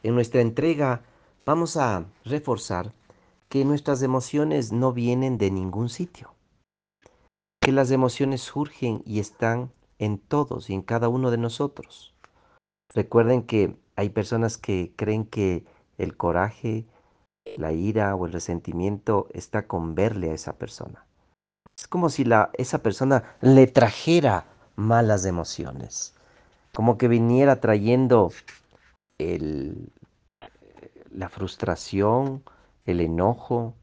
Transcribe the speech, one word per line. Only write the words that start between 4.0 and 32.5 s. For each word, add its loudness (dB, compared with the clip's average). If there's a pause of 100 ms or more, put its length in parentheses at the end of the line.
emociones -2
no 0
vienen 0
de 2
ningún -4
sitio, -12 (1200)
que 2
las 4
emociones 0
surgen -6
y -4
están -4 (240)
en -2
todos -4
y -4
en -6
cada -2
uno 0
de 0
nosotros. -8 (800)
Recuerden 2
que 0 (220)
hay -2
personas -2
que -4
creen -2
que -2 (320)
el -6
coraje, -2 (720)
la -4
ira -2
o -4
el -8
resentimiento -4
está -8
con -6
verle -2
a -4
esa -10
persona. -14 (720)
Es -20
como 0
si -2
la, 4
esa -4
persona 0
le 10
trajera 2 (280)
malas 2
emociones, -8 (600)
como 2
que 2
viniera 4
trayendo 4 (840)
el, -6 (1200)
la -12
frustración, -2 (400)